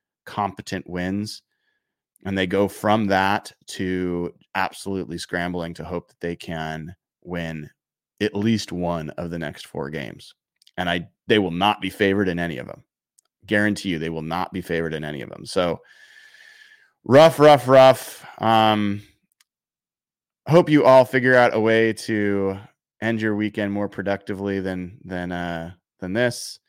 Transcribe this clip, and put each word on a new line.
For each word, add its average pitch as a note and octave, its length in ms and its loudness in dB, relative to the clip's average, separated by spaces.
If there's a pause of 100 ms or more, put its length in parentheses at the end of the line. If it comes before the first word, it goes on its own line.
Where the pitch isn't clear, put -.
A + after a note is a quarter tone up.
(240)
competent G2 640 -8
wins. F#2 540 -6 (840)
And G2 100 -4
they F#2+ 100 0
go G2 220 0
from G#2+ 380 0
that G2 440 0 (180)
to F2+ 680 -6 (200)
absolutely F#2+ 600 -6
scrambling F2 560 -6
to D#2+ 120 -14
hope E2+ 240 -10
that - 120 -20
they E2+ 160 -6
can D#2+ 580 -10 (280)
win E2 480 -10 (500)
at G#2 140 -2
least G#2 380 -2
one E2+ 440 -6
of E2+ 140 -8
the E2+ 80 -8
next D2+ 280 -12
four C#2+ 220 -10
games. C#2+ 460 -14 (420)
And F2+ 140 -4
I, F2 180 -6 (200)
they A2+ 100 4
will F#2 120 0
not G2 300 0
be F#2+ 80 -8
favored G2 400 0
in F2 100 -4
any E2+ 200 -6
of B1 80 -12
them. - 180 -18 (600)
Guarantee G#2 420 0
you E2+ 100 -2
they D#2+ 120 -4
will D#2+ 100 -6
not E2 320 -6
be F#2 80 -8
favored E2 320 -4
in D2+ 100 -8
any D2+ 200 -10
of - 80 -14
them. - 160 -16
So F2 340 -2 (1200)
rough, D3 340 8
rough, C#3+ 280 8
rough. C3 560 6 (160)
Um, G#2+ 600 2 (1500)
hope D#3+ 220 6
you D3+ 160 4
all C3 220 8
figure C3 280 2
out B2 200 6
a A2 60 0
way A2+ 340 2
to G2+ 640 -2 (420)
end A2 220 -4
your G#2+ 120 -2
weekend G#2 380 -4
more G2+ 160 -4
productively G2 720 -6
than, F#2 420 -8
than, F2+ 300 -8
uh, E2+ 380 -8 (300)
than F#2 120 -10
this. A#2+ 460 -4 (100)